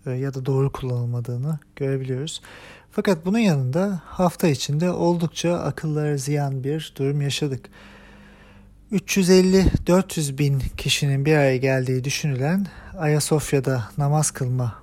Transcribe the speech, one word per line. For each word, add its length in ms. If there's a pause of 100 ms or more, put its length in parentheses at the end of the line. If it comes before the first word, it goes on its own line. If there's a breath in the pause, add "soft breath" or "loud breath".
e, 60
ya 220
da 120
doğru 260
kullanılmadığını 880 (160)
görebiliyoruz. 680 (500 loud breath)
Fakat 340
bunun 140
yanında 680
hafta 420
içinde 440
oldukça 680
akıllara 580
ziyan 460
bir 320
durum 260
yaşadık. 480 (1200 loud breath)
Üç 260
yüz 120
elli, 360 (220)
dört 300
yüz 200
bin 220
kişinin 680
bir 100
araya 220
geldiği 460
düşünülen 640 (300 loud breath)
Ayasofya'da 840 (140)
namaz 340
kılma 520